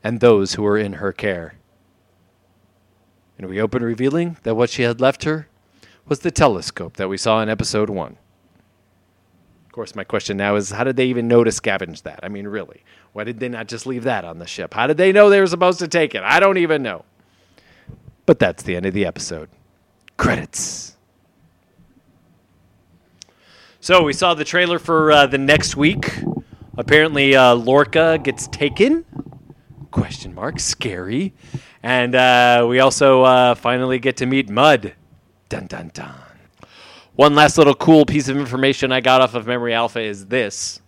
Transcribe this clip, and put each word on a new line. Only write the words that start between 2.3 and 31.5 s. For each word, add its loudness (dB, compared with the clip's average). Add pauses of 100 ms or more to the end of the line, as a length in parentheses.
And -16
we -8
open -4
revealing -4
that -4
what 0
she -6
had -2
left 0
her -6 (580)
was -6
the -4
telescope -2
that -6
we -6
saw 0
in -4
episode -4
one. -10 (1500)
Of -20
course, -14
my -10
question -8
now -2
is, -4
how -6
did -4
they 0
even -4
know 4
to 2
scavenge -6
that? -18
I -14
mean, -12
really, -14 (300)
why -12
did -12
they -8
not -12
just -14
leave -8
that -4
on -14
the -16
ship? -12
How 0
did 0
they 4
know 8
they 6
were 2
supposed 0
to -6
take -2
it? -4
I 2
don't 2
even 0
know. -10 (1200)
But 4
that's -2
the -6
end -6
of -2
the -2
episode. -12 (680)
Credits. -6 (2750)
So 4
we 0
saw 0
the -6
trailer -2
for, 0
uh, 6
the -2
next 0
week. -2 (580)
Apparently, 2
uh, 6
Lorca 2
gets -6
taken. -2 (840)
Question -8
mark. -10
Scary. -8 (480)